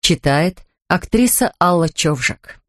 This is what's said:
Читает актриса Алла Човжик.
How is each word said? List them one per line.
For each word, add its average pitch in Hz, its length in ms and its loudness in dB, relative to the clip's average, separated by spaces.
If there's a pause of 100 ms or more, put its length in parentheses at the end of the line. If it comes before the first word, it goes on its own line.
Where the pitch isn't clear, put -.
Читает 156 600 -2 (220)
актриса 233 720 0
Алла 170 280 2
Човжик. - 800 -6